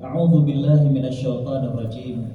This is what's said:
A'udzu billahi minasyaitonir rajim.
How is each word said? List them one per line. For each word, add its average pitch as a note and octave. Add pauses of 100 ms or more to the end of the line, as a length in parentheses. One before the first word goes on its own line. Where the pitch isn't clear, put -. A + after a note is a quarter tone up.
A'udzu D#3+
billahi C#3+
minasyaitonir B2+
rajim. A2+